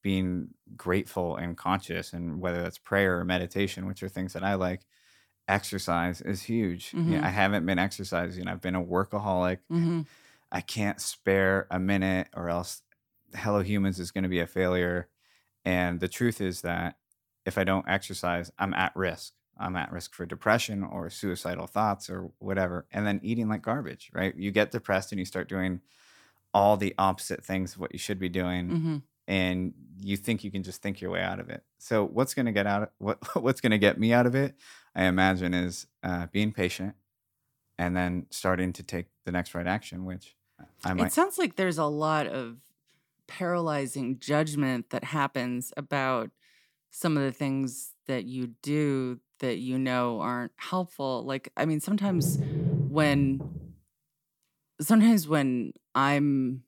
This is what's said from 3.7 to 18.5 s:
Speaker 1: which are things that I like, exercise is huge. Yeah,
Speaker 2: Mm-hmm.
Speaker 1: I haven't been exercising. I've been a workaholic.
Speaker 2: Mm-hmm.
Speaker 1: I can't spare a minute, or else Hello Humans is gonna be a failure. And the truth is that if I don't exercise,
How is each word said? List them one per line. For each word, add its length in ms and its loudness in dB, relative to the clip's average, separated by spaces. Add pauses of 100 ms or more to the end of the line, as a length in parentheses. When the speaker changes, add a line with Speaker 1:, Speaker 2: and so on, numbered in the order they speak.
Speaker 1:
which 160 -8
are 60 -8
things 260 -6
that 100 -6
I 100 2
like, 280 -2 (680)
exercise 720 0
is 220 -4
huge. 500 -2
Yeah, 80 -4
Speaker 2:
Mm-hmm. 240 2
Speaker 1:
I 60 2
haven't 340 2
been 140 2
exercising. 680 -2
I've 120 -6
been 140 -4
a 100 0
workaholic. 760 0 (120)
Speaker 2:
Mm-hmm. 320 0 (480)
Speaker 1:
I 100 -4
can't 400 -4
spare 680 2
a 80 -2
minute, 580 0
or 140 -4
else 320 -6 (520)
Hello 280 0
Humans 360 0
is 120 -6
gonna 180 -2
be 120 2
a 60 0
failure. 640 0 (560)
And 360 0
the 80 -2
truth 320 -2
is 200 -2
that 380 -4 (480)
if 100 -2
I 80 4
don't 240 2
exercise, 680 -2